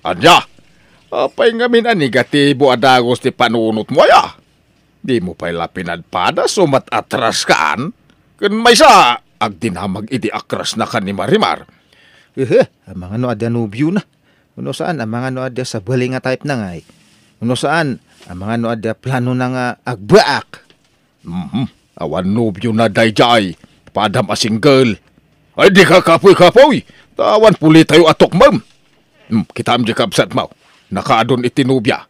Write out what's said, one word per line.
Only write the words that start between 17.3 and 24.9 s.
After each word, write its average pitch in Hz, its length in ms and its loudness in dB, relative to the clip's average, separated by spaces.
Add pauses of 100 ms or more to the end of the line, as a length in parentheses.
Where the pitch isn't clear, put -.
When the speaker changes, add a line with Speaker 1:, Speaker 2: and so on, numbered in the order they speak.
Speaker 2:
Uno 120 160 -2
saan, 151 420 -2 (300)
amang 98 300 -8
ano, 117 120 -4
ada 113 240 -6
plano 127 400 -4
na 127 160 -4
nga 127 180 -6 (160)
agbaak. 123 680 0 (720)
Speaker 1:
Mhm. 92 420 -8 (320)
Awan 82 320 -6
nubyo 110 440 -4
na 113 160 2
dayjay. 113 680 2 (320)
Padam 117 400 -4
a 101 80 -6
single. 117 600 2 (600)